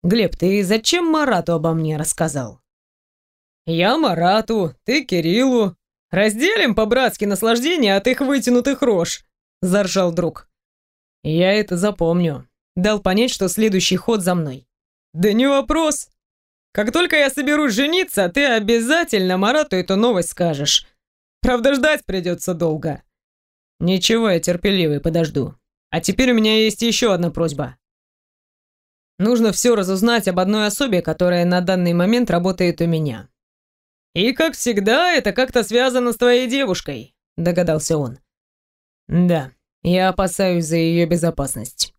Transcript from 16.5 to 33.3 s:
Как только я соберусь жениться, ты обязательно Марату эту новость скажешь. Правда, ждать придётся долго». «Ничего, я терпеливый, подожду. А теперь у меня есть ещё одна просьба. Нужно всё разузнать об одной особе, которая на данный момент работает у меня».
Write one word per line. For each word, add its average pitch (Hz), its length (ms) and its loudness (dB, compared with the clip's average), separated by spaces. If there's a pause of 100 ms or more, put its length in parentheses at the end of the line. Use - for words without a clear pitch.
Как 214 180 -2
только 339 260 0
я 277 120 2
соберусь 294 440 0
жениться, 277 560 0
ты 277 160 0
обязательно 226 920 0
Марату 247 380 0
эту 185 200 -2
новость 202 340 0
скажешь. 151 580 -2 (540)
Правда, 254 320 2
ждать 302 320 0
придётся 180 480 -4
долго». 160 500 -4 (760)
«Ничего, 196 500 2
я 170 100 2
терпеливый, 175 600 0
подожду. 160 560 -2 (340)
А 165 100 -4
теперь 247 320 0
у 240 40 4
меня 220 280 2
есть 214 180 -2
ещё 233 300 0
одна 170 200 0
просьба. 151 460 -6 (1400)
Нужно 226 320 2
всё 240 240 2
разузнать 196 520 0
об 180 120 0
одной 214 280 0
особе, 202 340 0
которая 175 440 0
на 180 160 2
данный 175 320 0
момент 214 380 2
работает 175 500 0
у 165 40 2
меня». 151 420 -2 (840)